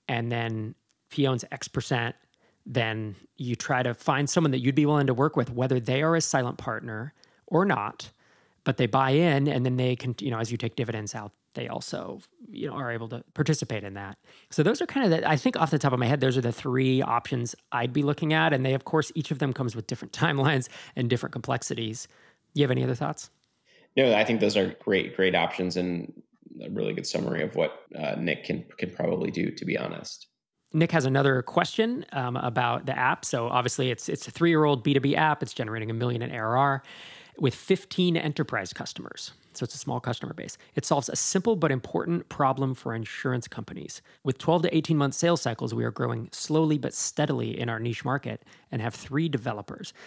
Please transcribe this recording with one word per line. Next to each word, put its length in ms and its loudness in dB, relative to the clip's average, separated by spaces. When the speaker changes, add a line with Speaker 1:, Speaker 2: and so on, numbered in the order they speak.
Speaker 1:
And 240 -2
then 420 -4
if 80 -10
he 120 4
owns 240 0
X 160 -10
percent, 480 -2
then 480 -2
you 180 -4
try 300 0
to 100 0
find 340 2
someone 220 4
that 80 2
you'd 160 2
be 120 6
willing 200 4
to 80 2
work 220 2
with, 140 0
whether 280 2
they 240 0
are 140 2
a 40 4
silent 380 0
partner 560 -8
or 180 4
not, 460 -2
but 120 2
they 100 4
buy 240 4
in, 360 4
and 180 0
then 120 2
they 180 2
can, 240 -6
you 140 -2
know, 60 -2
as 120 -2
you 60 -4
take 180 -4
dividends 400 -6
out, 160 -10
they 140 -8
also, 520 -8
you 160 -8
know, 80 -8
are 160 -6
able 200 -6
to 120 -10
participate 500 0
in 100 -10
that. 240 -10
So 140 2
those 180 2
are 40 -2
kind 180 0
of 160 4
the, 80 0
I 80 4
think 200 0
off 140 2
the 80 4
top 140 4
of 80 2
my 60 4
head, 140 4
those 160 4
are 40 4
the 100 0
three 520 2
options 520 -2
I'd 220 -2
be 100 2
looking 300 0
at. 200 4
And 140 2
they, 80 2
of 100 -2
course, 300 0
each 160 -4
of 80 -2
them 140 0
comes 240 -2
with 100 -8
different 260 -8
<laughs> 120 -12
timelines 440 2
and 120 0
different 240 -2
complexities. 760 -6
You 60 4
have 80 4
any 140 2
other 100 0
thoughts? 360 -6
Speaker 2:
No, 180 6
I 80 6
think 160 2
those 180 4
are 220 2
great, 380 0
great 180 4
options 420 0
and 360 -2
a 60 -10
really 240 -2
good 100 -6
summary 380 -2
of 140 -4
what, 260 -2
uh, 180 -2
Nick 280 -2
can, 200 -4
can 120 -4
probably 420 -2
do, 180 -2
to 140 -12
be 120 -2
honest. 520 -8
Speaker 1:
Nick 200 2
has 120 2
another 380 4
question, 680 0
um, 240 -4
about 500 0
the 100 -2
app. 280 2
So 240 -2
obviously 420 2
it's, 180 -4
it's 200 -4
a 20 -12
three-year-old 540 4
B 100 4
two 60 6
B 160 2
app. 260 2
It's 100 -8
generating 380 -6
a 40 -2
million 280 0
in 80 -6
A 80 -8
R 180 0
R 260 2
with 180 2
fifteen 600 0
enterprise 560 -2
customers. 600 -12
So 80 -6
it's 120 -6
a 40 -12
small 220 -4
customer 340 -6
base. 220 -12
It 100 -2
solves 240 0
a 80 -4
simple 380 2
but 160 2
important 580 -2
problem 460 0
for 200 -6
insurance 540 -4
companies. 540 -12
With 140 0
twelve 240 4
to 140 2
eighteen 200 4
month 180 2
sales 280 2
cycles, 320 -2
we 100 0
are 60 0
growing 420 -4
slowly 460 2
but 160 -4
steadily 640 -2
in 100 -2
our 120 -4
niche 240 -4
market 400 -4
and 120 -2
have 120 -4
three 340 -2
developers. 640 -6